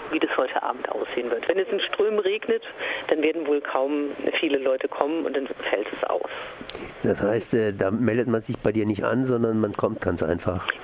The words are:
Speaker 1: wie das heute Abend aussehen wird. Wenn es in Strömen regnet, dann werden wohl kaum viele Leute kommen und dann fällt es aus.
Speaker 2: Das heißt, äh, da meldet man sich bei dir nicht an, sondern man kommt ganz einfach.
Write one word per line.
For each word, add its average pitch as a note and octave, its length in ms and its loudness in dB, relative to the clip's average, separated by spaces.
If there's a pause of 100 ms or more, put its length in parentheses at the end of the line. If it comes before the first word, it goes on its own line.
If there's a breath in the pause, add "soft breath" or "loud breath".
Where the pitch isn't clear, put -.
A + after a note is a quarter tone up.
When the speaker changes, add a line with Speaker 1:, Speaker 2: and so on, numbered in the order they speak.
(120)
Speaker 1:
wie D#3+ 80 0
das D3 160 2
heute - 260 0
Abend B2+ 260 -4
aussehen - 440 -4
wird. A2+ 160 -4
Wenn F3 100 2
es F#3+ 100 0
in G3+ 120 0
Strömen G#3+ 400 0
regnet, G#3+ 420 0 (460 loud breath)
dann D#3 120 2
werden D#3 280 2
wohl D3 120 2
kaum C#3+ 500 0 (280)
viele C#3+ 200 2
Leute C3 280 0
kommen D#3 400 0
und C#3 100 -2
dann C3+ 120 -2 (200)
fällt G2+ 240 0
es - 160 -4
aus. - 220 -2 (720 loud breath)
Speaker 2:
Das G#2+ 220 2
heißt, G#2+ 300 0
äh, G#2+ 180 4
da G2 180 2
meldet A2+ 380 2
man A2+ 120 2
sich A#2 200 -4
bei A2 100 4
dir G#2+ 160 2
nicht G#2+ 160 0
an, A#2+ 220 2
sondern A#2 340 2
man G#2 140 4
kommt G#2+ 280 0
ganz F2 220 0
einfach. F2 460 0 (160)